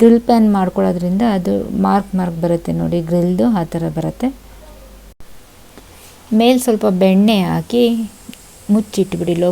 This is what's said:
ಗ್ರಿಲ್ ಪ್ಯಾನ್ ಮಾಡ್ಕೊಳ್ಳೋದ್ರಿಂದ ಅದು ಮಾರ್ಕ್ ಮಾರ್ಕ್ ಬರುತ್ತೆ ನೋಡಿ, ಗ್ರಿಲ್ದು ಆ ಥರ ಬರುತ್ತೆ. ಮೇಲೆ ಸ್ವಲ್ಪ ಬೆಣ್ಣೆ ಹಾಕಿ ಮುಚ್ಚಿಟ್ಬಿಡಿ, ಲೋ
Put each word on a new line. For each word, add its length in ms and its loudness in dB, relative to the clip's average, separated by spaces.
ಗ್ರಿಲ್ 260 6
ಪ್ಯಾನ್ 300 4
ಮಾಡ್ಕೊಳ್ಳೋದ್ರಿಂದ 680 -2
ಅದು 160 -2
ಮಾರ್ಕ್ 340 0
ಮಾರ್ಕ್ 240 -4
ಬರುತ್ತೆ 380 -2
ನೋಡಿ, 180 -2
ಗ್ರಿಲ್ದು 360 0
ಆ 20 -2
ಥರ 80 -4
ಬರುತ್ತೆ. 300 -4
ಮೇಲೆ 260 4
ಸ್ವಲ್ಪ 180 0
ಬೆಣ್ಣೆ 340 4
ಹಾಕಿ 320 0
ಮುಚ್ಚಿಟ್ಬಿಡಿ, 600 -2
ಲೋ 60 2